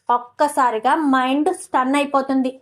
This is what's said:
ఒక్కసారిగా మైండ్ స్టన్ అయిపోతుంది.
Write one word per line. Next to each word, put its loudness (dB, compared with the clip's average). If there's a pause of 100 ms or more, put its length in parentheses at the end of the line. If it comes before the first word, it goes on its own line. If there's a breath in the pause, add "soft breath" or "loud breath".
ఒక్కసారిగా 0
మైండ్ 0
స్టన్ -2
అయిపోతుంది. 0